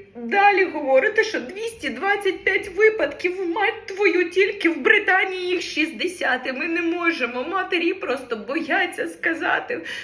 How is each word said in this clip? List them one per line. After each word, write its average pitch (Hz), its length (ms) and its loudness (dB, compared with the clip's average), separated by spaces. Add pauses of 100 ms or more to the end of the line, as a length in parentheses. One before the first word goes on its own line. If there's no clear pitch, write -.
(160)
далі 392 480 4
говорите, 294 600 2
що - 160 -2
двісті 370 500 -8
двадцять 381 540 -2
п'ять 392 260 0
випадків, 370 800 2
мать 415 360 0
твою, 359 440 2
тільки - 400 2
в 311 80 -2
Британії 381 720 2
їх 359 140 -2
шістдесят. 269 880 -2
І 269 40 -4
ми 277 160 -4
не 339 140 -2
можемо, 330 640 -2
матері 370 500 0
просто 269 420 -4
бояться 330 720 -2
сказати. - 760 -2 (220)